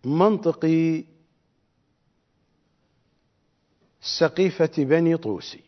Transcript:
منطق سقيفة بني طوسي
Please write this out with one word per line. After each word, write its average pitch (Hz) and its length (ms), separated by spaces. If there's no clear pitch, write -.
منطق 165 600
سقيفة 170 800
بني 165 380
طوسي 110 520